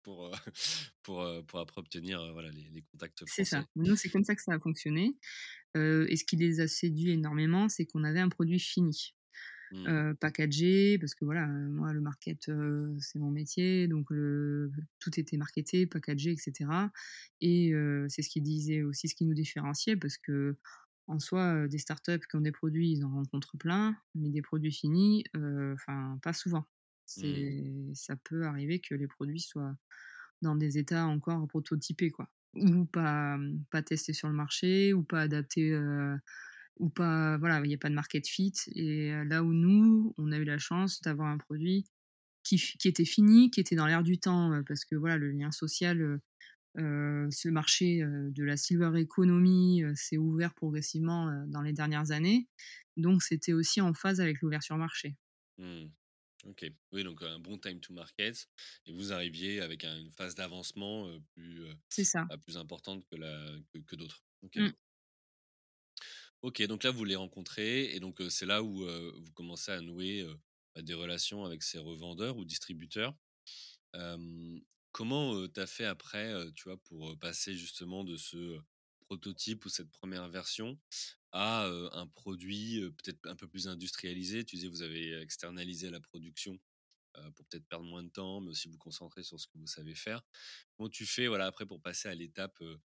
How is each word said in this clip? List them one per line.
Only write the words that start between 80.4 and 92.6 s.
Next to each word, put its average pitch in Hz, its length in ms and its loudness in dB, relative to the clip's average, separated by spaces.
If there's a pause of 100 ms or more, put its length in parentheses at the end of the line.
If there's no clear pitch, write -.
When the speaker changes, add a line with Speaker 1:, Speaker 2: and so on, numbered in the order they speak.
Speaker 1:
à, 110 360 0
heu, 87 260 -8
un 87 140 -10
produit, 101 720 -8
heu, 87 120 -6
peut-être - 360 -14
un 87 80 -14
peu 87 120 -18
plus 92 200 -10
industrialisé ? 92 760 -8
Tu 92 120 -14
disais, 87 120 -10
vous 85 140 -12
avez 80 400 -8
externalisé 87 680 -12
la 85 100 -14
production, 82 580 -14 (600)
heu, 76 140 -18
pour - 140 -20
peut-être 80 220 -18
perdre 85 180 -12
moins 87 180 -14
de 85 60 -18
temps, 95 320 -12
mais 87 80 -12
aussi 80 180 -10
vous 80 100 -20
concentrer 82 460 -18
sur 78 160 -16
ce - 80 -14
que 82 100 -20
vous 78 100 -20
savez 80 280 -14
faire. 113 260 -10 (540)
Comment 107 140 -10
tu 110 160 -12
fais, 123 220 -2
voilà, 98 180 0
après 95 200 -8
pour 90 160 -16
passer 90 260 -10
à 92 80 -8
l'étape, 85 460 -12